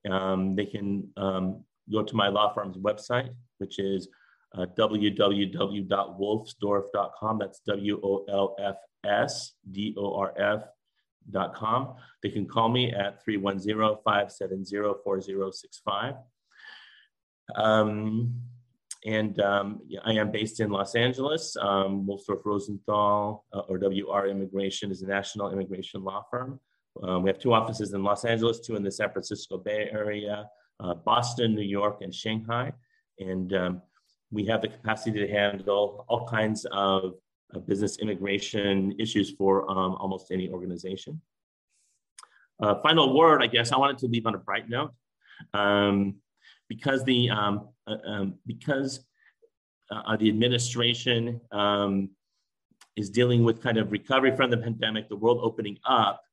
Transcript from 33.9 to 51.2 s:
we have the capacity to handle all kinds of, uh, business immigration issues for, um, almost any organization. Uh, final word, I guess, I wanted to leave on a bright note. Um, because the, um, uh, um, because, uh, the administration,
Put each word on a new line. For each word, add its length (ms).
we 140
have 140
the 80
capacity 520
to 80
handle 800
all 180
kinds 460
of, 420
uh, 60
business 380
immigration 1000
issues 320
for, 400
um, 300
almost 320
any 180
organization. 720
Uh, 200
final 360
word, 240
I 60
guess, 240
I 80
wanted 200
to 100
leave 180
on 80
a 40
bright 300
note. 240
Um, 640
because 360
the, 260
um, 380
uh, 180
um, 420
because, 600
uh, 240
the 120
administration, 1120